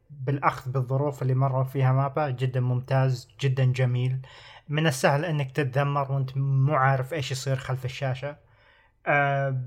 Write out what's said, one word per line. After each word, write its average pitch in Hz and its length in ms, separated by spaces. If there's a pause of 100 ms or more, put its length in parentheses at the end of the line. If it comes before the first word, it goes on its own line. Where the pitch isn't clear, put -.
بالأخذ 143 600
بالظروف 135 500
اللي 131 140
مروا 131 280
فيها 131 280
مابا 139 380
جدًا 127 300
ممتاز، 123 680 (120)
جدًا 135 240
جميل. 127 520 (520)
من 156 180
السهل 147 380
إنك 147 260
تتذمر 143 600
وأنت 135 260
مو 135 360
عارف 131 400
إيش - 180
يصير 135 240
خلف 131 300
الشاشة، 139 500 (720)
آه، 139 600